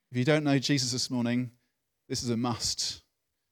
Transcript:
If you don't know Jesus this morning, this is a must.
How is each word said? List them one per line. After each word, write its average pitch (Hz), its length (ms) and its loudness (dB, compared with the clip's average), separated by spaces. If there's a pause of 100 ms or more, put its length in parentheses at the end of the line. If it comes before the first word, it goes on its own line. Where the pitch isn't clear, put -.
(100)
If 123 80 -4
you 123 80 2
don't 151 180 4
know 139 140 4
Jesus 127 340 0
this 123 180 -4
morning, 120 400 0 (560)
this 131 160 -4
is 123 60 -4
a 117 80 0
must. - 640 -2 (520)